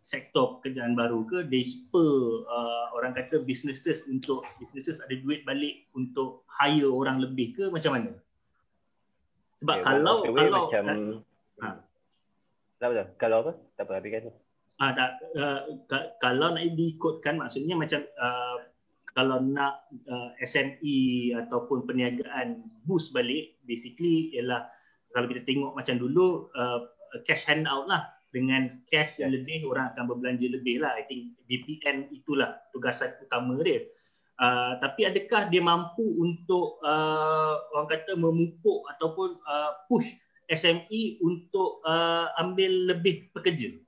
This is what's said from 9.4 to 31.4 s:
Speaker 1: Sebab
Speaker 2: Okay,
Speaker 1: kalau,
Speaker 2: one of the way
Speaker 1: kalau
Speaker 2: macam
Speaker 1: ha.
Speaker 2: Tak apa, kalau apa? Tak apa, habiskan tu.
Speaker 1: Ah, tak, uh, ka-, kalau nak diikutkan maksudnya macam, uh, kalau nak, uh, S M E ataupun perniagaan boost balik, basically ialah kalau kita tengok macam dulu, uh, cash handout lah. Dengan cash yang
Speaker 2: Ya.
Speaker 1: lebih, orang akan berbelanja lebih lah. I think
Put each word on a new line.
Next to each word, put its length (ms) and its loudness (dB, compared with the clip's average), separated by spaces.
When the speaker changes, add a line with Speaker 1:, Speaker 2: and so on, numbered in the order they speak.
Speaker 1:
Sebab 200 0
Speaker 2:
Okay, 40 -4
Speaker 1:
kalau, 160 6
Speaker 2:
one 180 6
of 60 0
the 80 0
way 120 6
Speaker 1:
kalau 220 4
Speaker 2:
macam 160 2
Speaker 1:
ha. 60 -6
Speaker 2:
Tak 160 -2
apa, 120 2
kalau 240 4
apa? 60 -2
Tak 100 -6
apa, 140 -6
habiskan 280 -6
tu. 40 -18
Speaker 1:
Ah, 160 2
tak, 180 0
uh, 200 -2
ka-, 320 -2
kalau 320 4
nak 140 -2
diikutkan 640 0
maksudnya 400 -2
macam, 240 -2
uh, 480 -4
kalau 240 4
nak, 480 0
uh, 320 -10
S 160 0
M 240 0
E 480 2
ataupun 560 -2
perniagaan 720 -2
boost 320 0
balik, 480 -2
basically 720 0
ialah 320 -2
kalau 160 2
kita 160 -6
tengok 240 0
macam 240 -4
dulu, 560 2
uh, 400 -2
cash 240 0
handout 400 0
lah. 240 0
Dengan 320 4
cash 320 0
yang 80 2
Speaker 2:
Ya. 80 0
Speaker 1:
lebih, 320 -6
orang 240 -2
akan 160 -4
berbelanja 400 0
lebih 320 0
lah. 160 -2
I 80 -8
think 400 -12